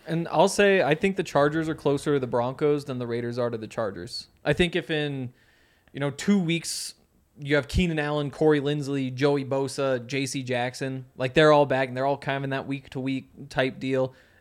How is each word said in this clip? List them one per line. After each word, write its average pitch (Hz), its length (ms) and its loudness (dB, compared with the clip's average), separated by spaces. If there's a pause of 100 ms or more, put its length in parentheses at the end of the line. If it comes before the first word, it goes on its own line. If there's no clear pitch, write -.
And 165 240 -2
I'll 165 180 6
say, 196 320 4
I 139 140 4
think 190 220 0
the 190 60 -2
Chargers 156 460 2
are 156 60 -2
closer 143 400 0
to 143 40 2
the 127 80 -4
Broncos 135 580 0
than 131 140 -6
the 123 80 -6
Raiders 120 320 -4
are 120 100 0
to 113 80 -6
the 107 100 -8
Chargers. - 600 -6 (180)
I 147 80 2
think 170 220 0
if 165 140 -4
in, 143 440 -4 (600)
you 135 60 -12
know, 143 120 -2
two 202 280 2
weeks 165 540 -4 (460)
you 143 160 -2
have 135 120 0
Keenan 170 320 0
Allen, 147 320 -2
Corey 156 280 4
Linsley, 139 540 -2
Joey 139 320 2
Bosa, 131 640 -2
J 135 180 -4
C 135 160 -6
Jackson, 127 640 -4 (120)
like, 127 160 -2
they're 156 180 8
all 147 140 8
back 131 220 0
and 123 80 -8
they're 127 100 -2
all 139 120 0
kind 139 200 -4
of 139 80 -6
in 139 40 -4
that 135 180 -4
week-to-week 135 840 -8
type 131 300 -2
deal. 131 340 -2 (280)